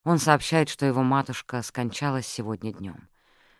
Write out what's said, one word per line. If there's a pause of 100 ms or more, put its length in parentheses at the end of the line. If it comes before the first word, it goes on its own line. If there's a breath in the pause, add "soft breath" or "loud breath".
Он
сообщает,
что
его
матушка
скончалась
сегодня
днём. (500 soft breath)